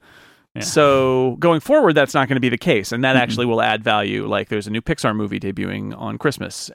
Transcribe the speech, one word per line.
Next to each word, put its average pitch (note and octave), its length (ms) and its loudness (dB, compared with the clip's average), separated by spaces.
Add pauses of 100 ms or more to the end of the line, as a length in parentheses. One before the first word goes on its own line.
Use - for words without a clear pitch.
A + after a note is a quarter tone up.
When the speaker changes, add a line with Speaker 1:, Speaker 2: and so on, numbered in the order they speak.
(540)
Speaker 1:
Yeah. A2 80 -8
Speaker 2:
So C3 760 2
going E3+ 220 2
forward, B3+ 340 4
that's C#3+ 200 2
not C3+ 140 2
gonna C3+ 120 2
be B2+ 80 2
the A#2+ 80 0
case, A2+ 360 0
and A#2+ 120 -2
that C3 100 2
Speaker 1:
Mm-mm. B2+ 60 4
Speaker 2:
actually A#2+ 260 -2
will A2+ 140 0
add A2 240 0
value. G#2 420 0
Like, G2+ 220 -2
there's G#2 180 -6
a G#2+ 40 -10
new A2 100 -4
Pixar B2+ 340 -2
movie G#2 240 -4
debuting G2+ 600 -8
on A2+ 180 -8
Christmas, - 580 -6